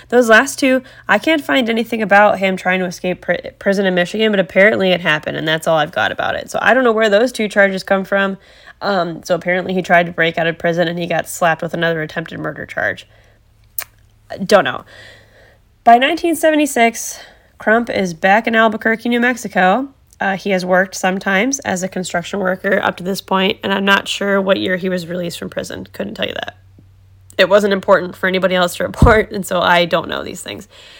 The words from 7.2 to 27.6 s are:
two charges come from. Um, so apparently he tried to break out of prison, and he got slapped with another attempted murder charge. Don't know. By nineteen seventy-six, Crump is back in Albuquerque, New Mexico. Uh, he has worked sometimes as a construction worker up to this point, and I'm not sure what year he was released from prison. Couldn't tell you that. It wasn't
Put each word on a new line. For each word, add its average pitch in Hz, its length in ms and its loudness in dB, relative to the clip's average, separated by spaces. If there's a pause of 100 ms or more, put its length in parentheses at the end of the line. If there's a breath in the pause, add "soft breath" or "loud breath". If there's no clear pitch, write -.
two 220 180 -4
charges 196 360 2
come 196 200 0
from. 196 340 -2 (420 loud breath)
Um, 175 420 -2
so - 120 -2
apparently 180 400 -2
he 185 80 0
tried 175 240 4
to 175 60 -10
break 165 260 -2
out 165 80 -2
of 165 120 -4
prison, 170 300 0
and 175 100 -4
he 175 80 -4
got 165 220 -4
slapped 160 340 0
with 165 120 -6
another 165 260 -2
attempted 160 400 -10
murder 151 240 -10
charge. - 420 -6 (1400 soft breath)
Don't 185 200 4
know. - 200 -6 (1000 loud breath)
By 233 140 8
nineteen 320 360 0
seventy-six, 285 840 0 (380 loud breath)
Crump 233 320 0
is 185 240 -4
back 196 320 2
in 226 100 0
Albuquerque, 226 520 0
New 240 120 0
Mexico. 240 720 0 (300)
Uh, 190 140 -2
he 196 140 -6
has 180 160 0
worked 185 280 2
sometimes 196 640 -2
as 190 220 -4
a 185 60 -6
construction 180 520 -6
worker 190 420 -2
up - 160 -4
to - 40 -14
this 185 200 -6
point, 190 400 0
and 202 100 -4
I'm 196 140 -2
not 196 200 2
sure 202 320 -2
what 196 220 0
year 190 160 -2
he 185 140 -4
was 180 160 -4
released 175 320 -8
from - 100 -12
prison. - 460 -10
Couldn't 202 180 -10
tell - 140 -6
you - 80 -8
that. - 240 -12 (800)
It 185 100 4
wasn't 202 240 4